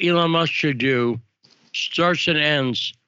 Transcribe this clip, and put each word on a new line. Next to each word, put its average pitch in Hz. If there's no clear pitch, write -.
Elon 170
Musk 165
should 139
do 120
starts -
and 165
ends. 143